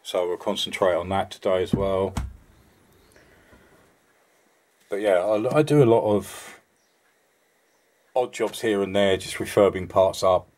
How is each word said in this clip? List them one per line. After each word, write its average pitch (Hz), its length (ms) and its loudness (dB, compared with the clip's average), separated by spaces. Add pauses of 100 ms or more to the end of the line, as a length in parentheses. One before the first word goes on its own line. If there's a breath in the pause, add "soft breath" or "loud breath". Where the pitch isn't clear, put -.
so 90 240 -4
we'll 87 120 -6
concentrate 95 560 -2
on 87 160 -4
that 98 200 -4
today 92 320 -2
as 92 120 -2
well. 98 400 -2 (2750 soft breath)
But 101 120 -6
yeah, 98 180 2
I, 110 400 0
I 156 40 4
do 147 200 4
a 120 40 8
lot 107 300 4
of - 440 -8 (1500)
odd 127 180 -2
jobs - 280 -6
here 101 220 0
and 95 120 -4
there, 98 220 2
just - 200 -10
refurbing 95 520 2
parts 95 340 2
up. 92 360 2